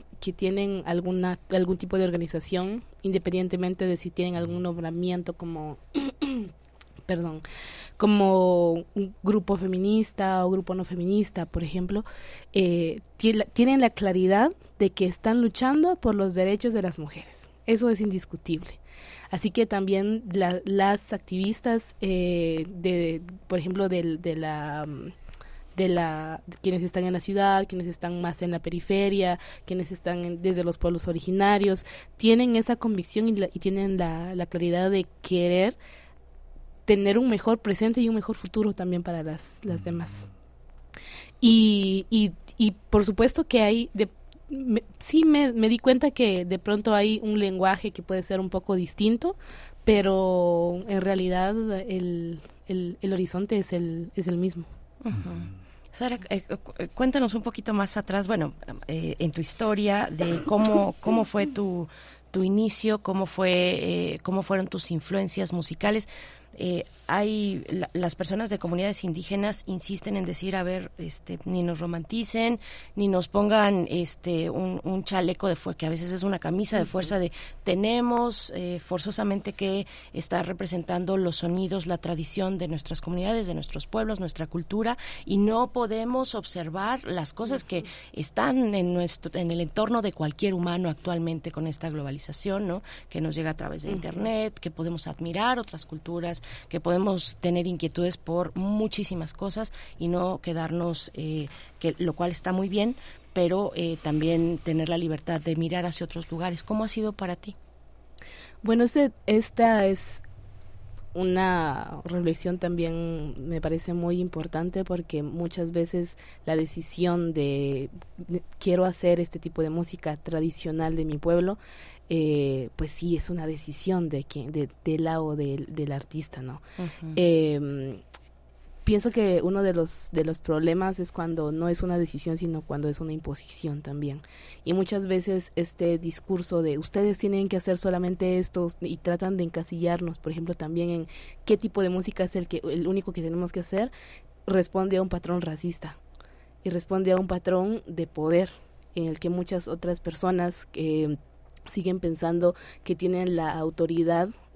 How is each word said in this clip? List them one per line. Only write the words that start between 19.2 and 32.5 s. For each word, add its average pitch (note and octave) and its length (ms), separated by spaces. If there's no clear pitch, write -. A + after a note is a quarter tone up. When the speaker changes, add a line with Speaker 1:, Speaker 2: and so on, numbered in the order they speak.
Speaker 1:
Así F#3+ 200
que A3+ 160
también G3 560
la, F3+ 320
las G3 480
activistas, G#3+ 880
eh, F3 680
de, E3+ 540
por F#3 100
ejemplo, F#3 300
del, E3 340
de E3 140
la, D3+ 500
de F#3 120
la, D#3+ 540
quienes F3+ 220
están F3+ 200
en F3+ 80
la F3 80
ciudad, G3 480
quienes F3+ 200
están F3 340
más E3+ 200
en F3 100
la E3 80
periferia, F#3+ 800
quienes F3+ 260
están F3 320
en, F3 180
desde F3+ 220
los E3+ 140
pueblos E3+ 300
originarios, G3 800
tienen A#3 400